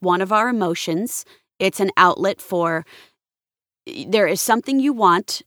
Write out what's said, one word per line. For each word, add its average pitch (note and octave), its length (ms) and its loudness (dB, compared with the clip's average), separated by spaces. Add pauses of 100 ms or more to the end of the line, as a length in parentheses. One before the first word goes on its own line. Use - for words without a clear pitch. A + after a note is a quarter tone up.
one F3+ 200 2
of G3 120 -2
our A3 160 2
emotions. F3+ 760 -4 (340)
It's F#3+ 220 -2
an G3 160 0
outlet F#3 460 2
for, E3 420 -2 (1200)
there G3+ 200 2
is F#3+ 140 -2
something C4+ 380 0
you C#4 140 2
want, F3+ 540 2